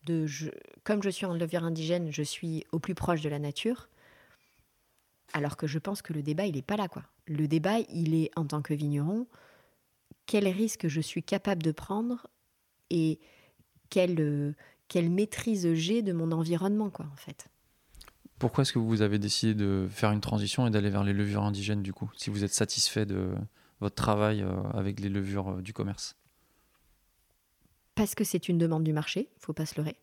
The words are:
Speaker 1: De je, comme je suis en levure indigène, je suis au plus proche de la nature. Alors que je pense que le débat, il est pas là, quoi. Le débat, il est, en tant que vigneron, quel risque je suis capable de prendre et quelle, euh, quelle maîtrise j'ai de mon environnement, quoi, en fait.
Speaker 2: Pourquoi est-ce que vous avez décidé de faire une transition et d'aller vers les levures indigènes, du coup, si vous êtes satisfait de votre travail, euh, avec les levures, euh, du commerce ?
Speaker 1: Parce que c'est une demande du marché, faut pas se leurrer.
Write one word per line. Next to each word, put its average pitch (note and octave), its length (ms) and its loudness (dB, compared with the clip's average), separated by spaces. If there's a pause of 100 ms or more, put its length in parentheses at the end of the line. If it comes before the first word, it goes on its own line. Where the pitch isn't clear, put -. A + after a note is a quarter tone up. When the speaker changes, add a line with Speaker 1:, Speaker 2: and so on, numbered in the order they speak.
Speaker 1:
De D#3+ 220 0
je, D3 220 -6 (340)
comme G#3 200 0
je G3 60 2
suis G3 160 -4
en F3+ 80 -2
levure E3+ 300 0
indigène, E3 480 0
je D3+ 120 -2
suis D#3+ 480 -4
au E3+ 80 0
plus F3+ 160 -4
proche E3 260 0
de D3+ 80 -2
la D3 100 -4
nature. D3 500 -4 (1400)
Alors C#3+ 240 -2
que D#3 100 -4
je D3 120 -2
pense G3 220 -6
que - 120 -8
le D#3 100 -4
débat, D#3 220 -2
il E3+ 100 -2
est C3 60 -4
pas G#3 160 -4
là, G3+ 100 -2
quoi. - 160 -12 (220)
Le D3+ 220 0
débat, E3 320 2 (100)
il D#3+ 260 0
est, D#3+ 200 2
en E3 100 0
tant D3+ 160 -2
que D3+ 120 -2
vigneron, D3 540 0 (1000)
quel G3+ 220 2
risque F#3+ 400 0
je D#3+ 140 0
suis D#3+ 220 -4
capable G3 400 0
de D#3+ 80 4
prendre A#3 560 -4 (640)
et D#3+ 300 2 (720)
quelle, F3+ 320 4
euh, D3 320 0 (340)
quelle E3+ 220 2
maîtrise F#3+ 640 2
j'ai F3 280 2
de G3 120 0
mon E3 180 0
environnement, F3+ 580 2
quoi, - 220 -10
en C#3 60 -18
fait. - 320 -18 (880)
Speaker 2:
Pourquoi C3 220 2
est-ce C3 100 2
que A#2+ 80 2
vous A2+ 220 2
avez G#2 180 4
décidé G#2 340 2
de G2 380 2
faire G#2 200 2
une G#2+ 100 2
transition G#2+ 440 0
et A#2 40 4
d'aller G#2 200 4
vers G2+ 140 2
les G2+ 80 2
levures G2+ 320 2
indigènes, G2+ 400 0
du F#2+ 80 -6
coup, - 240 -6
si - 140 -6
vous G2+ 160 0
êtes F#2+ 80 -2
satisfait - 520 2
de F#2+ 300 -2 (460)
votre G#2 140 -2
travail, G#2+ 460 2
euh, F#2+ 220 -2 (100)
avec G2 280 -2
les G2+ 80 -2
levures, G2 400 -2
euh, F#2 120 -4
du G2+ 120 -10
commerce ? - 420 -6 (1800)
Speaker 1:
Parce G#3+ 200 2
que A3 80 2
c'est F3 240 -2
une F3 100 4
demande E3 280 4
du D#3 80 4
marché, E3+ 340 -2 (120)
faut - 120 -10
pas D#3 140 -2
se - 100 -8
leurrer. D3+ 280 -4